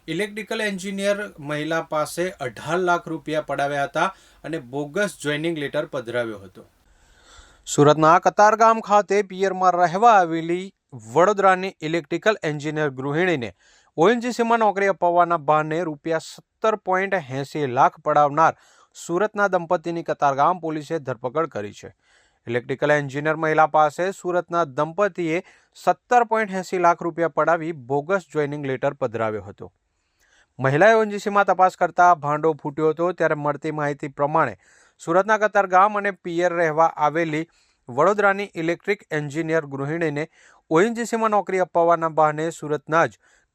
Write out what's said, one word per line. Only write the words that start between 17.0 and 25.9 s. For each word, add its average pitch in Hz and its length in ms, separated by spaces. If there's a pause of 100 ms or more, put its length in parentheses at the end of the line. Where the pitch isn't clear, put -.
એંસી 139 400
લાખ 151 300
પડાવનાર 147 540 (420)
સુરતના 202 520
દંપતીની 170 560
કતારગામ 147 560
પોલીસે 160 380
ધરપકડ 127 500
કરી 104 260
છે. 95 160 (560)
ઇલેક્ટ્રિકલ 127 440
એન્જિનિયર 147 460
મહિલા 156 300
પાસે 156 460
સુરતના 170 540
દંપતીએ 165 720 (380)
સત્તર 233 480